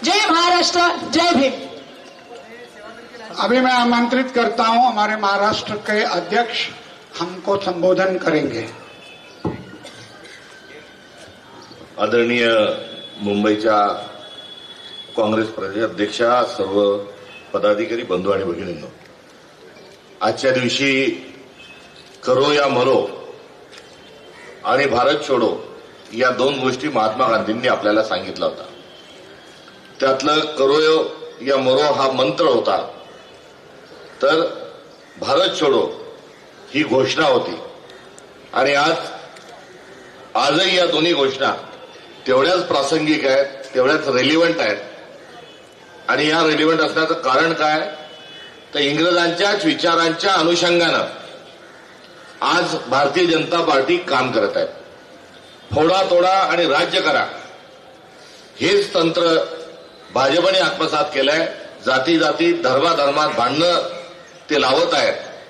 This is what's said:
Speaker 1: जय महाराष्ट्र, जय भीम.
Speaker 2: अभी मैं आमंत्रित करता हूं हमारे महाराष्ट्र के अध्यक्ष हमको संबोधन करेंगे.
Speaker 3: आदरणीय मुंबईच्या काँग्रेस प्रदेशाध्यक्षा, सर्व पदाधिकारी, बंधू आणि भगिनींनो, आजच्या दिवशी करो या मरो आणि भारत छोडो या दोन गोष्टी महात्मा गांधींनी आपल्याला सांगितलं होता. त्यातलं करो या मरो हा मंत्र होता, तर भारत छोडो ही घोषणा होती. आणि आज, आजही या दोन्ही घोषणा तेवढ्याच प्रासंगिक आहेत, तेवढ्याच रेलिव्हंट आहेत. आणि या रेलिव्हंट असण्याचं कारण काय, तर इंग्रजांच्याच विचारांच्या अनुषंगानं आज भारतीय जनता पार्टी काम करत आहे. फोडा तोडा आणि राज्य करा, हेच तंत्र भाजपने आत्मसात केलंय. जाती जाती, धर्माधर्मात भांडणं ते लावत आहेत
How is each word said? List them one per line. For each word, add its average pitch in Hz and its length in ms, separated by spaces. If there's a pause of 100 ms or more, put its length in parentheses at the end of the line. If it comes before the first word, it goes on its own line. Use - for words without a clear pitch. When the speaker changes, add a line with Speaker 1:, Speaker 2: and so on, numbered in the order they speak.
Speaker 1:
जय 403 260
महाराष्ट्र, 349 580 (260)
जय 339 220
भीम. 269 300 (1700)
Speaker 2:
अभी 226 200
मैं 254 140
आमंत्रित 240 520 (100)
करता 233 280
हूं 233 240
हमारे 208 280
महाराष्ट्र 202 600
के 208 280
अध्यक्ष 214 640 (520)
हमको 185 400
संबोधन 180 580
करेंगे. 139 720 (3000)
Speaker 3:
आदरणीय 117 480 (680)
मुंबईच्या 104 680 (1300)
काँग्रेस 110 300
प्रदेशाध्यक्षा, 107 960
सर्व 101 540 (560)
पदाधिकारी, 110 500
बंधू 92 280
आणि 95 120
भगिनींनो, 85 440 (1300)
आजच्या 117 300
दिवशी 131 540 (1200)
करो 131 280
या 143 160
मरो 127 320 (1700)
आणि 131 200
भारत 139 420
छोडो 117 220 (640)
या 127 160
दोन 135 300
गोष्टी 127 280
महात्मा 123 400
गांधींनी 113 400
आपल्याला 107 360
सांगितलं - 420
होता. - 180 (1400)
त्यातलं 135 400
करो 139 360 (680)
या 135 160
मरो 135 360
हा 139 180
मंत्र - 340
होता, 107 320 (1400)
तर 156 200 (760)
भारत 170 420
छोडो 127 240 (880)
ही 151 100
घोषणा 139 440
होती. 123 300 (960)
आणि 135 220
आज, 151 200 (1400)
आजही 165 420
या 175 80
दोन्ही 160 280
घोषणा 135 400 (760)
तेवढ्याच 165 360
प्रासंगिक 151 600
आहेत, 135 200 (300)
तेवढ्याच 139 320
रेलिव्हंट 151 520
आहेत. 110 180 (1300)
आणि 135 220
या 160 140
रेलिव्हंट 156 380
असण्याचं 160 320
कारण 160 400
काय, 156 260 (960)
तर 147 60
इंग्रजांच्याच 170 880
विचारांच्या 165 680
अनुषंगानं 170 680 (1400)
आज 160 340 (120)
भारतीय 143 380
जनता 165 360
पार्टी 156 360
काम 131 340
करत 104 260
आहे. - 80 (1080)
फोडा 170 340
तोडा 175 200
आणि 175 360
राज्य 175 360
करा, 143 240 (1400)
हेच 202 320
तंत्र 165 440 (760)
भाजपने 170 460
आत्मसात 156 540
केलंय. 143 320 (400)
जाती 131 320
जाती, 156 360
धर्माधर्मात 143 760
भांडणं 151 500 (720)
ते 143 120
लावत 143 320
आहेत 139 200 (360)